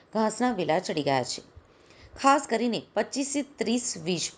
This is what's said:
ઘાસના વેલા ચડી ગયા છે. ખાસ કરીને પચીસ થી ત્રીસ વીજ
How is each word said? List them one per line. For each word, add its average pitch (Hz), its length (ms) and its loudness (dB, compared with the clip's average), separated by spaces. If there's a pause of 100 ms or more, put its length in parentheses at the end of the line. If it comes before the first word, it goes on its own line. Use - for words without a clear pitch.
(140)
ઘાસના 220 380 0
વેલા 170 280 0
ચડી 170 240 -2
ગયા 135 200 2
છે. - 220 -8 (760)
ખાસ 285 300 4
કરીને 226 300 0 (120)
પચીસ 269 400 -2
થી 285 80 0
ત્રીસ 233 460 -2 (160)
વીજ 165 240 -2 (100)